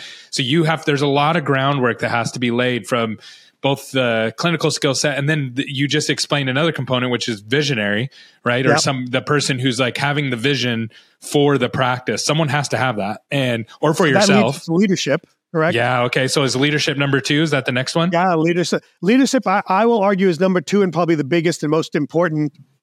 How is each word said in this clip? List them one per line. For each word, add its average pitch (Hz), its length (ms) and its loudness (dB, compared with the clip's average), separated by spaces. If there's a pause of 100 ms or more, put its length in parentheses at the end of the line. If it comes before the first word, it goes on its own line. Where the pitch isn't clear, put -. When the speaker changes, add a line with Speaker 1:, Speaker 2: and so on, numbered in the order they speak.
(320)
Speaker 1:
So 139 140 -4
you 151 180 2
have, 156 220 0
there's 143 180 0
a 147 60 2
lot 143 280 2
of 165 80 -2
groundwork 135 560 0
that 117 100 -2
has 113 220 -2
to - 60 -10
be 120 140 -2
laid 123 340 -2
from 113 320 -2 (440)
both 135 280 -2
the 113 460 0
clinical 165 340 0
skill 135 240 -2
set 139 240 -2
and 143 100 -2
then 143 280 -2
th-, 139 120 -4
you 139 200 -2
just 147 220 -2
explained 143 400 -2
another 151 200 0
component, 127 400 -2
which 120 180 -4
is 107 120 -4
visionary, 113 720 -2 (340)
right? 123 220 0
Or 131 60 2
Speaker 2:
Yep. 151 80 2
Speaker 1:
some, 127 260 -2
the 123 160 -2
person 143 360 -2
who's, 123 220 0
like, 120 160 -2
having 143 340 -2
the 123 60 2
vision 120 540 -2 (300)
for 143 380 2
the 123 120 0
practice. 123 540 -2
Someone 156 240 0
has 143 200 0
to 127 80 -4
have 120 220 0
that, 101 320 -6
and, 123 340 -2 (160)
or 156 140 2
for 196 120 0
Speaker 2:
That 135 100 4
leads 202 120 4
Speaker 1:
yourself. 139 380 2
Speaker 2:
to 165 80 -2
leadership, 175 520 0 (240)
correct? 160 240 0
Speaker 1:
Yeah. 123 280 0
Okay. 131 260 0
So 143 140 0
is 127 120 0
leadership 143 440 2
number 139 220 2
two? 147 200 0
Is 160 120 2
that 135 120 0
the 131 80 -2
next 127 220 -2
one? 170 180 0
Speaker 2:
Yeah, 175 220 2
leadership. 165 480 0 (180)
Leadership, 247 460 2
I, 190 200 2
I 196 200 2
will 233 140 2
argue, 196 280 2
is 165 100 0
number 185 220 2
two 202 220 2
and 185 100 0
probably 170 220 2
the 147 100 0
biggest 165 380 0
and 151 80 -2
most 156 240 0
important, 156 580 -2 (300)